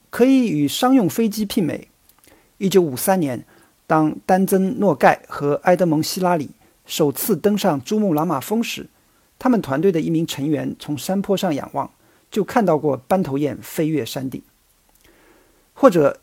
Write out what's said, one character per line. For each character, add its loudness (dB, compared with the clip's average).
可 2
以 4
与 0
商 0
用 4
飞 0
机 -4
媲 -2
美。 -4
一 -2
九 6
五 -2
三 0
年， -4
当 2
丹 4
增 0
诺 4
盖 4
和 -4
埃 4
德 0
蒙 2
希 -6
拉 2
里 -6
首 0
次 -2
登 2
上 0
珠 -2
穆 0
朗 0
玛 -2
峰 -2
时， -8
他 -2
们 2
团 -4
队 2
的 -2
一 -4
名 0
成 -6
员 -4
从 -8
山 -4
坡 0
上 -2
仰 -8
望， -6
就 -2
看 0
到 4
过 -2
斑 -2
头 -4
雁 -4
飞 -4
越 -2
山 -8
顶。 -10
或 4
者 2